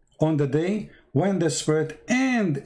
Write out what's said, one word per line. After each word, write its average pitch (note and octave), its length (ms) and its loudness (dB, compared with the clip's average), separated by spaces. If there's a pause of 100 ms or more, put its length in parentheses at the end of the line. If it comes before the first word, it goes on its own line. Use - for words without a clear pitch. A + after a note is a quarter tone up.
(200)
On D#3 160 2
the C#3+ 100 2
day E3+ 440 -2 (240)
when F3+ 260 2
the E3 100 2
Spirit D3+ 600 -2
and A#3+ 560 0